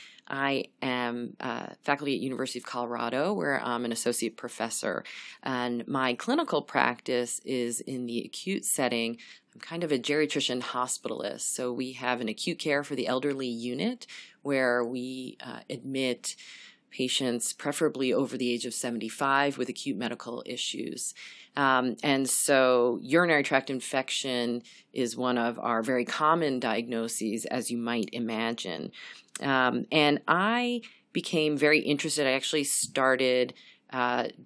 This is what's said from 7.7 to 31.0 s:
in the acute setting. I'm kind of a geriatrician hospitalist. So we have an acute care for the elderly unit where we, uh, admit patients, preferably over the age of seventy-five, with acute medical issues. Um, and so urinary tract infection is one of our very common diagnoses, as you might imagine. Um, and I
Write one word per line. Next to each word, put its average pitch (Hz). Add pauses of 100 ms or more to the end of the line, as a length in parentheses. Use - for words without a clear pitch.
in 127
the 117
acute -
setting. 117 (360)
I'm -
kind 170
of 156
a 127
geriatrician 143
hospitalist. -
So 123
we 127
have 123
an 113
acute 160
care 143
for 143
the 170
elderly 135
unit 123 (340)
where 127
we, 127
uh, 117 (100)
admit 131 (540)
patients, 127
preferably 139
over 120
the 123
age 120
of 117
seventy-five, 135
with 127
acute 139
medical 117
issues. - (400)
Um, 127
and 135
so 127
urinary 160
tract 135
infection 123 (320)
is 120
one 123
of 117
our 113
very 123
common 151
diagnoses, 113
as 120
you 117
might 117
imagine. 113 (500)
Um, 127
and 147
I 233 (320)